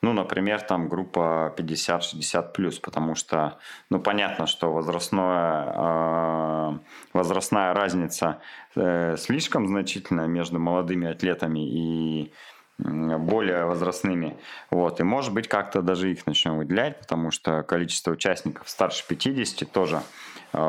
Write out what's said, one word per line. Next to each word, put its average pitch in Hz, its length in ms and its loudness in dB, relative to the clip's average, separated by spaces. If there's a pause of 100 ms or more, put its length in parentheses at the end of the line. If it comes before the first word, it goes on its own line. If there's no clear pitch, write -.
Ну, 117 100 4
например, 101 480 2
там 87 280 0
группа 82 680 0
пятьдесят 82 460 0
шестьдесят 80 500 -2
плюс, 90 260 -2
потому 80 360 -2
что, 76 420 0 (320)
ну, 95 100 2
понятно, 101 480 2
что - 240 0
возрастное, 85 1040 2
э, 80 1000 2 (360)
возрастная 92 600 2
разница, 90 600 2 (400)
э, 87 420 2
слишком 127 500 0
значительная 92 600 -2
между 85 320 -2
молодыми 87 500 0
атлетами 82 500 0
и, 80 720 -2 (520)
м, 80 440 -2
более 92 380 2
возрастными. 87 680 0 (360)
Вот. 87 280 2
И, - 40 4
может 120 300 2
быть, 113 140 0
как-то 98 340 0
даже 90 300 2
их 87 160 -4
начнем 78 300 2
выделять, 98 420 0
потому 82 320 -2
что 78 320 0
количество 87 480 -2
участников - 580 -2
старше - 380 0
пятидесяти 123 580 -2
тоже, 80 360 0 (520)
э, 78 40 0 (120)